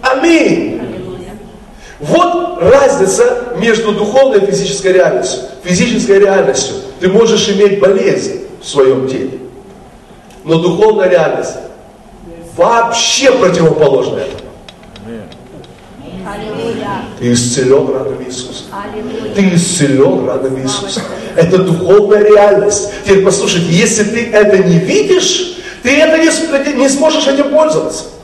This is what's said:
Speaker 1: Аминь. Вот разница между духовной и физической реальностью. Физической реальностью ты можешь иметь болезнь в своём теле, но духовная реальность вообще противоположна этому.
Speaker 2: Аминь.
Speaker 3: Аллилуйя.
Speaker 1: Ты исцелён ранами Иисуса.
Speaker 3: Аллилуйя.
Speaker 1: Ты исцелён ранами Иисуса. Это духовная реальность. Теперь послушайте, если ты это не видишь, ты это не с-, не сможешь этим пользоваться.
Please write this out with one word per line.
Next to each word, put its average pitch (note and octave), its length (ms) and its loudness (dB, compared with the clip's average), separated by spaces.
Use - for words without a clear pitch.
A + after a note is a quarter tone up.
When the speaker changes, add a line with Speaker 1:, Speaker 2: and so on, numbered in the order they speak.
Speaker 1:
Аминь. C#4 760 0
Вот E4+ 640 0
разница A#3+ 920 2
между A3 340 0
духовной A3 480 2
и F#3+ 80 0
физической F#3 460 -2
реальностью. E3 480 0
Физической G3 560 0
реальностью G3 560 2
ты F3+ 80 0
можешь G#3+ 400 2
иметь G3 320 2
болезнь - 640 0
в - 60 -16
своём C3 400 0
теле, B2+ 320 -8
но D#3+ 160 0
духовная G3 480 2
реальность E3 480 0
вообще A#3 760 0
противоположна E3 840 2
этому. - 320 -10
Speaker 2:
Аминь. A#2 1200 -18
Speaker 3:
Аллилуйя. G#3+ 800 -8
Speaker 1:
Ты A#2+ 140 0
исцелён C3 600 0
ранами - 360 -6
Иисуса. - 420 -12
Speaker 3:
Аллилуйя. G#3 640 -10
Speaker 1:
Ты F#3 220 2
исцелён C3+ 720 0
ранами C3 340 -4
Иисуса. - 380 -6
Это F3 240 2
духовная G3+ 680 4
реальность. G#3 680 4
Теперь F#3+ 200 4
послушайте, E3+ 460 0
если G#3+ 320 2
ты A#3 300 -2
это G3+ 260 4
не E3+ 200 4
видишь, - 800 0
ты C4 160 2
это D#4+ 180 4
не D#4+ 120 2
с-, C#4 440 -2
не C4+ 140 2
сможешь D4+ 400 0
этим C#4 220 0
пользоваться. - 540 0